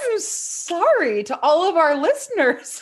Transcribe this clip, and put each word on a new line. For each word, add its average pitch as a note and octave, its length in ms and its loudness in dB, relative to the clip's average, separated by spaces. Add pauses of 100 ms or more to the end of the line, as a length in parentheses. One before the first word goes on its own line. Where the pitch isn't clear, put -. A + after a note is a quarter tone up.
(120)
I'm G#4+ 80 0
sorry E4+ 1080 -2
to B3+ 160 -8
all D#4+ 280 4
of F4 60 -2
our D4+ 200 4
listeners D4+ 880 -2